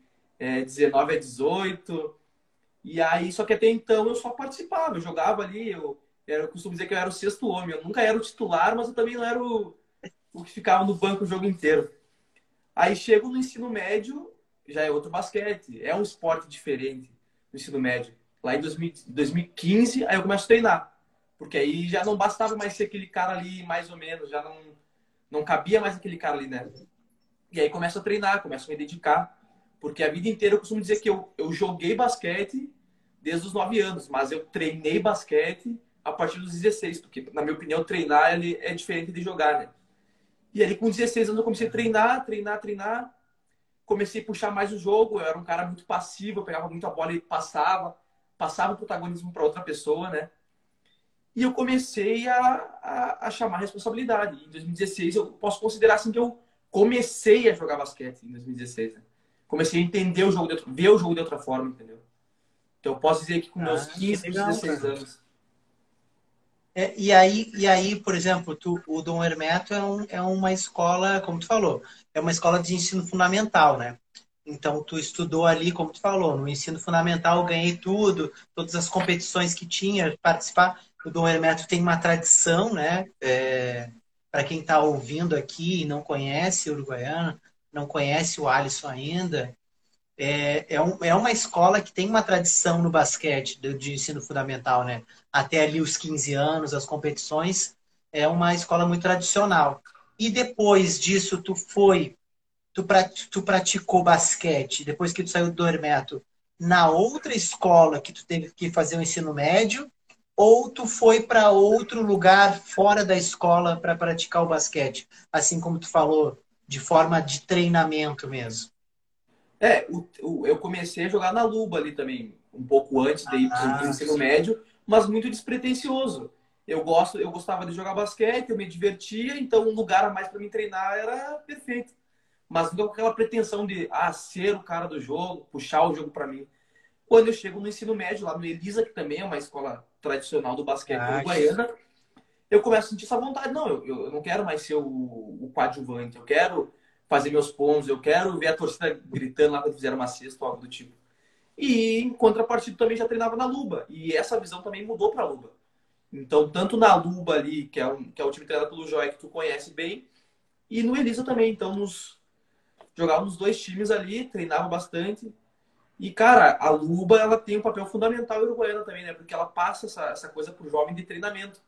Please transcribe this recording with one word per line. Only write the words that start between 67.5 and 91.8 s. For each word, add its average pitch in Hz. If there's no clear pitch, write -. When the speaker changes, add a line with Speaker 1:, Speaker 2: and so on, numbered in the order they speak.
Speaker 2:
e 196
aí, 190
por 190
exemplo, 175
tu, 175
o 156
Dom 165
Hermeto 165
é 202
um, 202
é 180
uma 190
escola, 190
como 170
tu 170
falou, 208
é 156
uma 165
escola 170
de 170
ensino 180
fundamental, 185
né? 120
Então, 151
tu 160
estudou 160
ali, 165
como 160
tu -
falou, 190
no 139
ensino 156
fundamental, 170
eu 175
ganhei 170
tudo, 185
todas 165
as 170
competições 175
que -
tinha, 185
participar. 180
O 160
Dom 165
Hermeto 160
tem 175
uma 170
tradição, 170
né? 175
É, 127
pra 143
quem 156
tá 156
ouvindo 151
aqui 165
e 151
não 147
conhece 147
o 151
Uruguaiana, 143
não 143
conhece 147
o 151
Alisson 135
ainda, 143
é, 147
é 147
um, 175
é 170
uma 220
escola 190